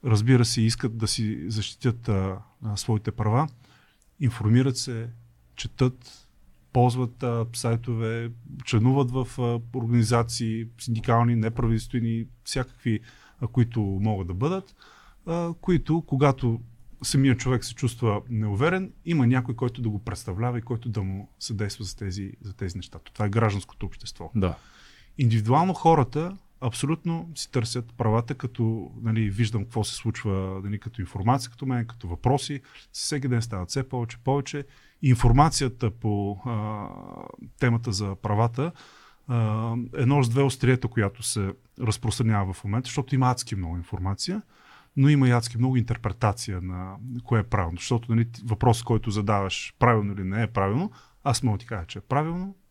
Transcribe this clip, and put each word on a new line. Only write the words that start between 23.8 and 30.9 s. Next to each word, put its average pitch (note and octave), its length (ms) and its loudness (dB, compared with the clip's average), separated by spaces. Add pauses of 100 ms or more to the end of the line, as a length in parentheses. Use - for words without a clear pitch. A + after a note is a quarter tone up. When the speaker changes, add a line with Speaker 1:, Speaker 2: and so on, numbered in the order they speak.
Speaker 1:
общество. - 480 -12
Speaker 2:
Да. F#2 200 2 (640)
Speaker 1:
Индивидуално B2 560 4
хората D#3+ 640 2 (240)
абсолютно E3 760 -2
си - 160 -10
търсят A#2+ 440 -4
правата, A#2 400 0
като, A2+ 560 -2 (120)
нали, A2 280 2
виждам G#2 340 0
какво A2 200 -2
се - 100 -8
случва, F#2+ 680 -4
нали, G2+ 140 -4
като - 220 -10